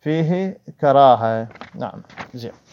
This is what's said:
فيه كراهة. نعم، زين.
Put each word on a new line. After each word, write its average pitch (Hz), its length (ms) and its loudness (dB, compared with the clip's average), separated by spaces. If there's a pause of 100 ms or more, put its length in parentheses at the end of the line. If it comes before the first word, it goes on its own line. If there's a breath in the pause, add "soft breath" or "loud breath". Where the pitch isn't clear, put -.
فيه 165 580 -4 (220)
كراهة. 113 680 4 (260)
نعم، - 280 -12 (320)
زين. 117 180 -14 (200 soft breath)